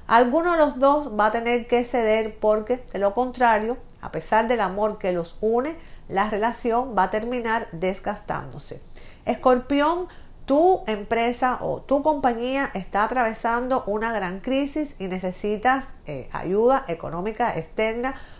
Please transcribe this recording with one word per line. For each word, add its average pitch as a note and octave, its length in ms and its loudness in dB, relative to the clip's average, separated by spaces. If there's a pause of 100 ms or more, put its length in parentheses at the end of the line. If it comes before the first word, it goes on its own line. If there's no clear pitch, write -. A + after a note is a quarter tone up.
Alguno C4 460 6
de E4 40 2
los C#4+ 220 4
dos C#4 400 4
va G#3 80 6
a A3 40 2
tener A#3 360 0
que A#3+ 160 4
ceder A3 560 0
porque, G#3+ 420 2 (120)
de F#3+ 60 -4
lo G3+ 140 2
contrario, B3 640 2 (240)
a - 80 -10
pesar A3 380 0
del A#3 140 2
amor G3+ 380 0
que F#3+ 120 0
los E3+ 300 -4
une, A#3+ 340 0 (320)
la G3+ 220 0
relación A#3 680 0
va F#3 60 6
a F#3+ 60 0
terminar A3+ 640 -2
desgastándose. D#3+ 1080 -6 (440)
Escorpión, C#4+ 840 2 (380)
tu E4+ 420 4
empresa A#3 720 0
o - 220 -4
tu C#4+ 220 2
compañía C4+ 680 0
está G3 300 -2
atravesando A#3+ 840 0
una G#3+ 280 -2
gran F#3+ 260 -4
crisis C#4 580 -2
y F#3+ 120 -6
necesitas, G#3 760 0 (220)
eh, C3+ 260 -8
ayuda A3+ 560 2
económica F3+ 680 -4
externa A3+ 580 -2 (240)